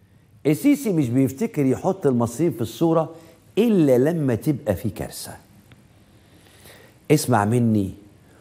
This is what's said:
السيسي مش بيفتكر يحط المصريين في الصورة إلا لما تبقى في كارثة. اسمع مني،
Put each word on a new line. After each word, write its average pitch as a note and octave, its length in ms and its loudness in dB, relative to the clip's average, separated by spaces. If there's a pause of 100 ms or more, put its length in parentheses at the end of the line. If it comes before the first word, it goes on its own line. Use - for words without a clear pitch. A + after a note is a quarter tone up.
(460)
السيسي A3 460 0
مش D3+ 160 0
بيفتكر C3+ 580 -2
يحط F3 400 -2
المصريين B2 460 0
في - 80 -8
الصورة E3 540 0 (440)
إلا F3+ 400 4
لما C#3+ 360 2
تبقى G#2+ 400 -2
في G2 160 -6
كارثة. - 460 -12 (1700)
اسمع B2+ 340 2
مني، G#2+ 460 2 (500)